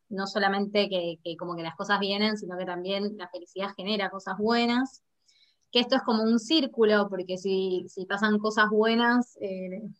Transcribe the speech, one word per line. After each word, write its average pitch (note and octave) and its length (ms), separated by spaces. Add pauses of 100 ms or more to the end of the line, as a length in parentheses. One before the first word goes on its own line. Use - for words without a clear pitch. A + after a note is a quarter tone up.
no G3 180
solamente G3+ 640
que, E3+ 320
que E3+ 140
como F3 220
que E3 60
las E3 120
cosas G3+ 240
vienen, G#3 380
sino F3+ 200
que F#3 80
también F#3+ 520
la F3+ 100
felicidad F#3+ 480
genera G3 340
cosas F#3+ 280
buenas, A#3 640 (680)
que A#3+ 100
esto B3 160
es B3+ 60
como A3 200
un A3+ 160
círculo, A3+ 720
porque F3+ 280
si, F#3+ 520
si F#3 160
pasan G#3 340
cosas G#3+ 300
buenas, A3+ 720
eh, F#3 400 (180)